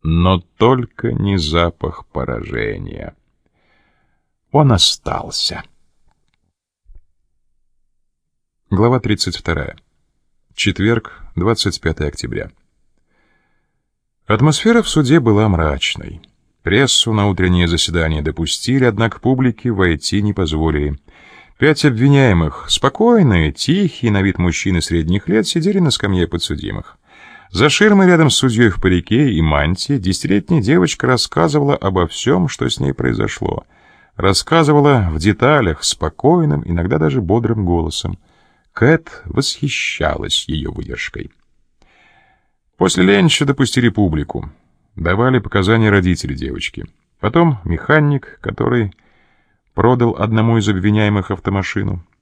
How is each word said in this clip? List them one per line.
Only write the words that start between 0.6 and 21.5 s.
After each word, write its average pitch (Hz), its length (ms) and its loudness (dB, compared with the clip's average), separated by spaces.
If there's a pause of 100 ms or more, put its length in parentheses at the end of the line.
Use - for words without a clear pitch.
не 98 240 -2
запах 82 720 -4
поражения. 53 1080 -8 (1400)
Он 143 180 4
остался. - 920 -2 (3000)
Глава 117 320 2
тридцать 98 380 -4
вторая. 78 400 -6 (760)
Четверг, 104 680 -2 (140)
двадцать 101 440 -2
пятое 78 280 -4
октября. - 420 -10 (1800)
Атмосфера 156 560 2
в - 80 -6
суде 151 300 4
была 110 280 2
мрачной. 80 720 -4 (420)
Прессу 117 520 0
на 104 120 2
утреннее 90 400 2
заседание 82 540 -2
допустили, 82 640 -2
однако 110 360 0
публике 127 500 0
войти 95 500 0
не 104 140 -2
позволили. 76 640 -2 (600)